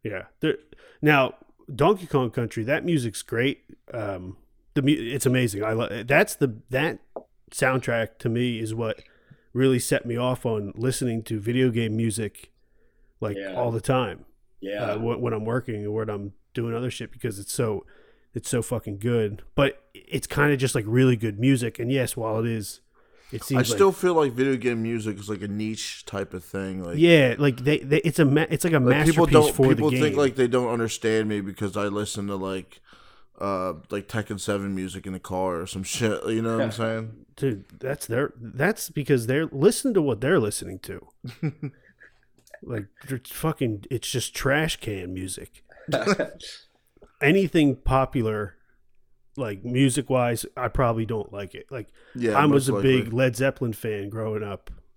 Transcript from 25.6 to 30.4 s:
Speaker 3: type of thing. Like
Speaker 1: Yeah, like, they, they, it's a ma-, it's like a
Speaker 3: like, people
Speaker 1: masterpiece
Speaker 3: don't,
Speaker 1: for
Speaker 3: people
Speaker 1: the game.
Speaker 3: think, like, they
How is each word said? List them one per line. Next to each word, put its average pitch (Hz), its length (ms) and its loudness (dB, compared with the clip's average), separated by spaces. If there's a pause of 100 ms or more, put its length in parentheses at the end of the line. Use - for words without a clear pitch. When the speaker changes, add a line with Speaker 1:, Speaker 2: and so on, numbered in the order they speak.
Speaker 3:
type 98 300 -8
of 92 100 -10
thing. 95 380 -6
Like 85 160 -4
Speaker 1:
Yeah, 151 400 8
like, 139 200 2
they, 143 200 0
they, 147 200 0
it's 156 200 0
a 165 60 8
ma-, 147 260 6
it's 160 140 -2
like 170 80 2
a 147 80 6
Speaker 3:
like, 135 260 6
people 160 200 6
Speaker 1:
masterpiece 139 60 2
Speaker 3:
don't, 151 220 8
Speaker 1:
for 131 140 6
Speaker 3:
people 147 220 4
Speaker 1:
the 127 60 2
game. 131 80 4
Speaker 3:
think, 139 120 2
like, 139 180 2
they 127 140 4